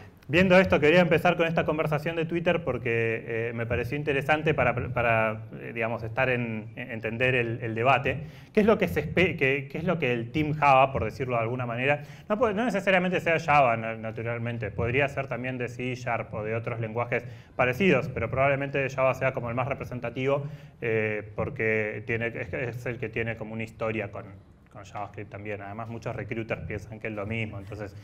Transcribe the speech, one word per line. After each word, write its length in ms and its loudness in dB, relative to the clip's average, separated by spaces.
viendo 280 6
esto, 240 6
quería 200 8
empezar 360 4
con 100 2
esta 200 0
conversación 500 0
de 80 0
Twitter 400 0
porque, 880 -2
eh, 40 -8
me 120 -4
pareció 320 -2
interesante 560 2
para, 200 2
para, 480 2
eh, 140 -12
digamos, 280 -2
estar 280 0
en, 440 -2
en 160 -10
entender 440 0
el, 260 0
el 140 -4
debate. 480 2
¿Qué 60 4
es 60 6
lo 120 6
que 100 2
se 140 -2
espe-, 340 2
qué, 340 2
qué 80 -8
es 60 -6
lo 140 2
que 140 2
el 200 -2
Team 220 0
Java, 360 8
por 140 -2
decirlo 320 -4
de 60 2
alguna 240 -4
manera, 360 0
no 80 0
puede, 160 2
no 100 0
necesariamente 560 2
sea 180 2
Java, 380 6
na-, 200 -4
naturalmente, 760 -6
podría 380 2
ser 180 -6
también 320 -6
de 100 -4
C 260 -6
Sharp 380 -4
o 100 -6
de 120 -4
otros 260 -4
lenguajes 460 -2
parecidos, 540 4
pero 220 -4
probablemente 580 0
Java 240 2
sea 200 0
como 180 -6
el 40 -4
más 140 -2
representativo, 800 -2
eh, 540 -2
porque 720 -2
tiene, 220 -2
es, 260 -8
es 320 -6
el 120 -4
que 120 -6
tiene 260 -2
como 160 -10
una 120 -6
historia 460 -4
con, 140 -12
con 120 -18
JavaScript 460 -12
también. 300 -10
Además, 280 -10
muchos 280 -8
recruiters 460 -6
piensan 380 -10
que 80 -6
es 40 -6
lo 140 -6
mismo, 320 -4
entonces 460 -10